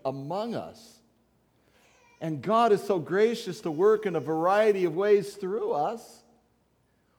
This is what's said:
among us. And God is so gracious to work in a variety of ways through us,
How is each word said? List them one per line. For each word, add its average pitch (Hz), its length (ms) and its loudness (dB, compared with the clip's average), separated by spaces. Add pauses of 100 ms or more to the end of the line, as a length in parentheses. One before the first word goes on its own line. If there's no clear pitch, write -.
among 160 500 -6
us. - 460 -12 (1200)
And 156 200 -6
God 220 300 4
is 190 100 2
so 202 160 0
gracious 196 640 -2
to 175 80 -4
work 202 360 2
in 175 100 -2
a 151 40 -2
variety 185 640 2
of 156 100 0
ways 202 400 2
through 220 380 -4
us, 185 520 -6 (960)